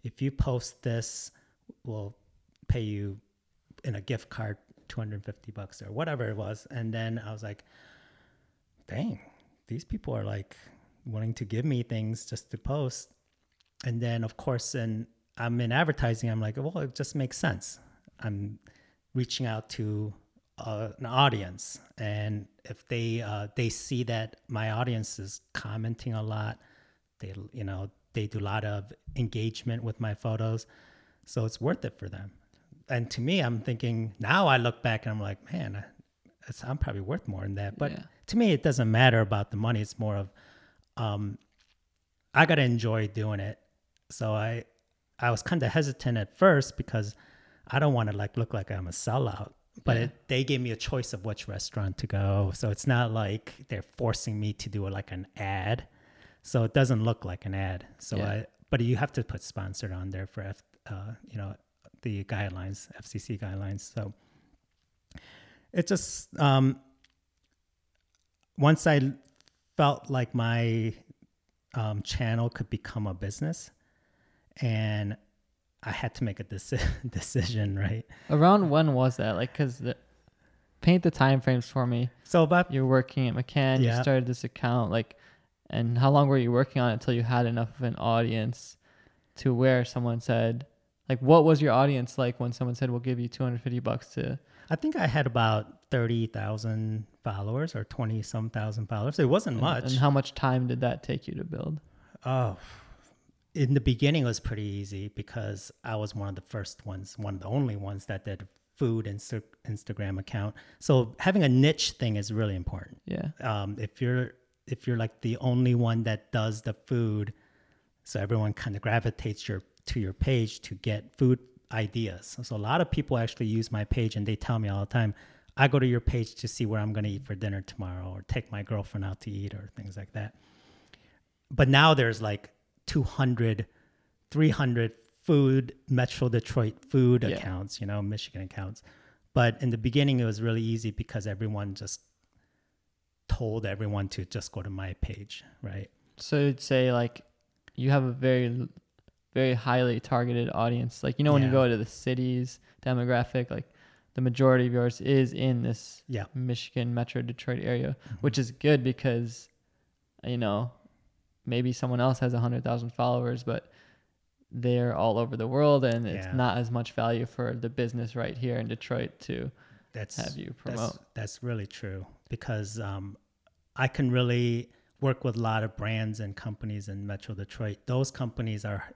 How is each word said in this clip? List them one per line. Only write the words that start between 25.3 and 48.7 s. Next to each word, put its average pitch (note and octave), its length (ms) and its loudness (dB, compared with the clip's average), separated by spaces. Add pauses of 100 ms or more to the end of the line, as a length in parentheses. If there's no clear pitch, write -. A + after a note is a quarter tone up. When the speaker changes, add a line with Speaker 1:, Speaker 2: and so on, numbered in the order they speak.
Speaker 1:
commenting A2+ 600 -6
a A2 80 -4
lot, G#2+ 380 -6 (600)
they, F#2+ 140 -12 (180)
you A#2+ 120 -10
know, F#2+ 260 -8 (240)
they G#2+ 140 -2
do G#2+ 120 -6
a - 20 -4
lot G#2 220 -2
of G2+ 300 -6 (220)
engagement A2+ 680 -4
with A2+ 160 -6
my A2 140 -2
photos. A2 520 -2 (600)
So A2+ 200 -2
it's A2 140 -6
worth C#3+ 240 -2
it - 140 -8
for G2 100 -10
them." F#2+ 240 -12 (560)
And A#2 240 -2
to A#2+ 100 -6
me, F3 180 2
I'm A#2+ 220 0
thinking, A2+ 580 -2
now E3 280 4
I C3+ 100 6
look A#2 260 0
back A2+ 220 0
and A2+ 60 -2
I'm G#2+ 100 -4
like, G2+ 300 -8
"Man, A2 260 -6
I, G2+ 60 -10 (640)
it's, - 160 -12
I'm C3 140 -4
probably G#2 240 -4
worth C3 260 -6
more G2 140 -6
than G2 140 -6
that." G2+ 220 -6
But C#3+ 140 -2
Speaker 2:
Yeah. - 120 -12 (240)
Speaker 1:
to G3+ 100 0
me, A3 160 6
it C3 100 2
doesn't B2 280 4
matter A#2+ 280 8
about G2+ 320 2
the G#2+ 60 -6
money. A2+ 240 0
It's - 160 -8
more G#2+ 200 -2
of, G2 140 -6 (640)
um, G#2 440 -4 (920)
I D#3+ 120 8
gotta D#3 160 4
enjoy A2+ 460 2
doing G#2+ 320 -4
it. G2+ 200 -8 (500)
So A2 240 -2
I, A2+ 320 -2 (520)
I A#2+ 140 2
was A2 100 0
kinda C#3+ 280 0
hesitant C3+ 500 0
at - 180 -6
first D#3 400 6
because G#2+ 380 -4 (500)
I C3+ 140 -2
don't D3 140 4
wanna, A2+ 180 0
like, G#2 260 -4
look A#2 160 -2
like G2 160 -4
I'm F#2+ 180 -4